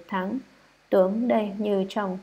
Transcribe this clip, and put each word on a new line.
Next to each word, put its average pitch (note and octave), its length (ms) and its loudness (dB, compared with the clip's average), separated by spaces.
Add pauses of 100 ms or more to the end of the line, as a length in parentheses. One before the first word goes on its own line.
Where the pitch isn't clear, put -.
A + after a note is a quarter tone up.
thắng. G3+ 300 -4 (520)
Tướng G3+ 380 4
đây A3 300 2
như G3+ 300 0
trong F#3+ 340 -4